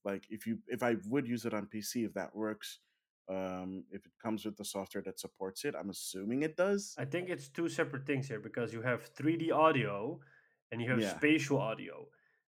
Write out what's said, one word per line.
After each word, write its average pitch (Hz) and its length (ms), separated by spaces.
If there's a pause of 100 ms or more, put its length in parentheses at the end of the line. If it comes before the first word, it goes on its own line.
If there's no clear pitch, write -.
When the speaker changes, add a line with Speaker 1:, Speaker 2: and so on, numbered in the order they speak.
Speaker 1:
like, 98 260
if 107 180
you, 110 200
if 123 160
I 120 120 (120)
would 127 200
use 120 180
it 110 80
on 104 140
P 110 140
C, 113 220
if 101 100
that 92 220
works, 110 440 (480)
um, 92 640
if 98 140
it - 60 (100)
comes 110 240
with 104 120
the 101 80
software 98 380
that 92 160
supports - 440
it. 143 120
I'm 95 140
assuming 104 540
it 156 140
does. 196 400
Speaker 2:
I 131 80
think 175 240
it's 143 200
two 170 200
separate 139 360
things 135 220
here, 110 120
because 113 340
you 113 80
have 120 240
three 160 320
D 160 140
audio 127 680 (520)
and 117 100
you 117 80
have 123 100
Speaker 1:
Yeah. 98 180
Speaker 2:
spatial 143 420
audio. 98 500 (480)